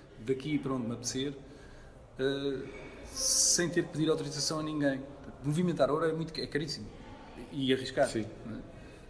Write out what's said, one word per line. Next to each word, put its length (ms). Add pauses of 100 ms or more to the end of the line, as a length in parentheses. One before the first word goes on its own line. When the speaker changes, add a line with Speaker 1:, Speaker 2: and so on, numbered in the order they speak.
(240)
Speaker 1:
daqui 340
para 160
onde 120
me 60
apetecer, 420 (840)
eh, 400 (480)
sem 640
ter 140
que 80
pedir 180
autorização 500
a 20
ninguém. 380 (420)
Movimentar 480
ouro 140
é 80
muito, 260
é 80
caríssimo 400 (640)
e 220
arriscado, 380
Speaker 2:
Sim. 160 (200)
Speaker 1:
não 120
é? 20 (500)